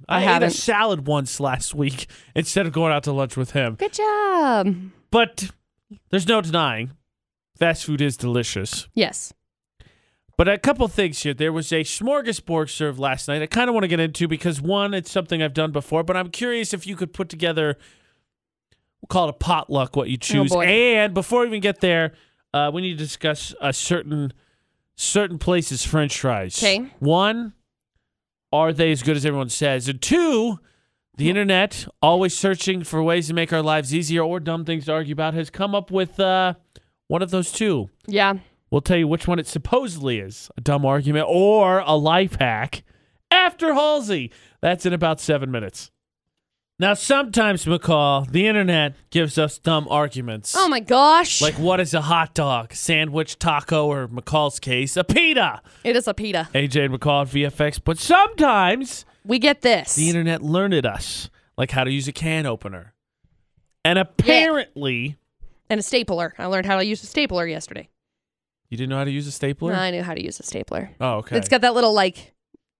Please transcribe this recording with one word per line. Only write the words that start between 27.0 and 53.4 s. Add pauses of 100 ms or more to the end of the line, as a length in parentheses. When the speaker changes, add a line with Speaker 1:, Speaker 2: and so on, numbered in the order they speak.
Speaker 2:
are
they
as
good
as
everyone
says?
And
two, (580)
the
Speaker 1:
Hmm.
Speaker 2:
internet, (140)
always
searching
for
ways
to
make
our
lives
easier
or
dumb
things
to
argue
about,
has
come
up
with,
uh, (520)
one
of
those
two. (180)
Speaker 1:
Yeah. (340)
Speaker 2:
We'll
tell
you
which
one
it
supposedly
is,
a
dumb
argument
or
a
life
hack, (460)
after
Halsey. (300)
That's
in
about
seven
minutes. (880)
Now,
sometimes,
McCall,
the
internet (160)
gives
us
dumb
arguments.
Speaker 1:
Oh,
my
gosh.
Speaker 2:
Like,
what
is
a
hot
dog,
sandwich,
taco,